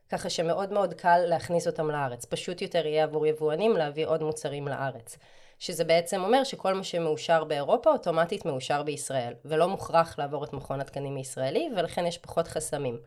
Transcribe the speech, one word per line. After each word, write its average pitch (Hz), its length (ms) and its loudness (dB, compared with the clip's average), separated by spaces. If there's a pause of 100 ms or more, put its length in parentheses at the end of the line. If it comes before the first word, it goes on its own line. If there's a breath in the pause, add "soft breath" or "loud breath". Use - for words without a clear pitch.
(120)
ככה 180 180 -4
שמאוד 175 420 -2
מאוד 190 220 0
קל 175 240 6
להכניס 170 480 0
אותם 156 240 0
לארץ. 135 340 -4
פשוט 175 380 -6
יותר 170 240 0
יהיה 151 180 2
עבור 151 220 0
יבואנים 156 500 2
להביא 151 300 0
עוד 160 160 0
מוצרים 147 460 -4
לארץ. 131 500 -6 (440 soft breath)
שזה 165 220 -2
בעצם 170 400 4
אומר 254 200 6
שכל 190 300 0
מה 190 100 -2
שמאושר 165 600 2
באירופה 156 480 4
אוטומטית 170 520 0
מאושר 143 380 0
בישראל, 135 520 -4 (100)
ולא 156 240 2
מוכרח 165 500 0
לעבור 143 260 -4
את - 80 -10
מכון 135 280 -6
התקנים 139 360 -6
הישראלי, 139 600 -2
ולכן 175 300 -2
יש 175 120 -4
פחות - 300 -2
חסמים. 139 580 -4